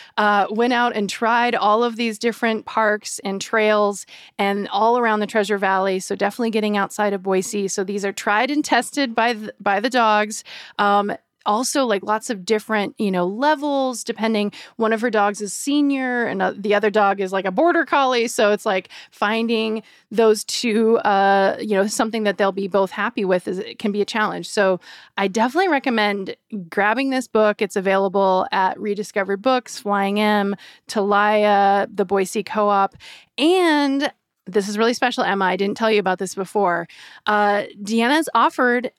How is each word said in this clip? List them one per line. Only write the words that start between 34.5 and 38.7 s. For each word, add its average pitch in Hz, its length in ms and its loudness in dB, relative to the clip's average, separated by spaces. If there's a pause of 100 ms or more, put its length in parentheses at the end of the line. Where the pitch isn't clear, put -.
is 208 100 -6
really 226 180 2
special, 254 280 -2
Emma. 196 220 0
I 185 100 2
didn't 202 220 -2
tell 220 140 2
you 208 80 4
about 185 180 0
this 190 160 -8
before. 180 540 -2 (400)
Uh, 208 380 2 (180)
Deanna's 233 500 0
offered, 247 640 2